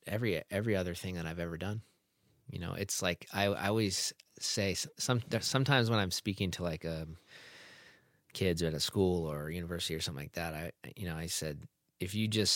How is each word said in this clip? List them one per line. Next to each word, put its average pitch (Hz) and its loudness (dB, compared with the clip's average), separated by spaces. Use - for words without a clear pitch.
every, 101 0
every 104 2
other 90 0
thing 92 -6
that 82 -4
I've 82 -6
ever 85 -4
done. 104 -4
You 92 -8
know, 87 -4
it's 95 -2
like, 90 0
I, 101 4
I 98 2
always 107 2
say 98 0
s-, - -2
some-, 123 2
there, 110 0
sometimes 131 4
when 113 6
I'm 92 2
speaking 95 0
to, 87 -4
like, 82 -2
um, 80 -4
kids 90 4
at 78 2
a 73 -2
school 90 2
or 73 -4
university 85 -4
or 80 -2
something 71 -6
like - -14
that, 85 -4
I, 80 -6
you 101 -8
know, 82 -4
I 82 -4
said, 78 -4
"If 92 -4
you 110 2
just 107 2